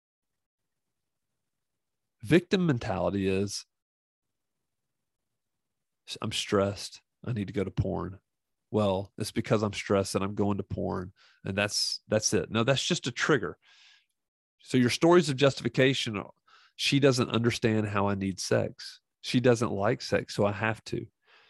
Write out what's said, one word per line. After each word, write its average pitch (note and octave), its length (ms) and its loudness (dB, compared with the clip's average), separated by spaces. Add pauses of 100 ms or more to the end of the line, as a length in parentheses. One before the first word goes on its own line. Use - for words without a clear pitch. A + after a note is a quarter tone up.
(2250)
Victim F3 460 2
mentality F#2+ 600 0
is, G2 380 -2 (2500)
"I'm A2 120 -4
stressed. - 680 -2 (240)
I - 60 -6
need G#2 160 -4
to G2+ 60 -10
go G2+ 100 -2
to F#2+ 80 -6
porn. F#2 480 -4 (500)
Well, G2 480 0
it's - 140 -6
because A2 320 0
I'm G#2 100 -2
stressed G2 400 -2
that G2+ 80 -2
I'm G2 140 -6
going G2+ 220 -2
to F#2+ 60 -6
porn, F#2 500 -6 (300)
and G2 140 -6
that's, - 520 -2
that's G#2+ 240 0
it." F#2+ 180 -2
No, A2+ 120 0
that's C3+ 220 0
just - 220 -4
a B2+ 40 -4
trigger. G2+ 460 -2 (1000)
So - 180 -2
your B2 120 6
stories E3+ 400 6
of C3+ 80 -2
justification C3 800 2
are, - 160 -8 (420)
"She - 240 2
doesn't B2+ 300 4
understand A2+ 580 0
how G2+ 200 0
I G2+ 80 0
need F#2+ 240 -4
sex. - 600 -4 (220)
She - 180 0
doesn't A#2+ 320 4
like G2+ 300 -2
sex, - 340 -2
so G#2+ 100 2
I G2+ 60 2
have A2 340 -2
to. A2+ 220 -8 (420)